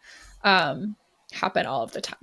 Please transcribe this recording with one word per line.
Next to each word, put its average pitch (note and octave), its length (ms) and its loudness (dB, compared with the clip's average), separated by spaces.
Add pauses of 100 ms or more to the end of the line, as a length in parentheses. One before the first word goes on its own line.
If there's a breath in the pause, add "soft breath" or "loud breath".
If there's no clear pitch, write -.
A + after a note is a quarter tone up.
(440 soft breath)
um, F#3 540 2 (340)
happen - 340 0
all B2 180 -2
of A#2 100 -8
the - 80 -8
time. - 220 -10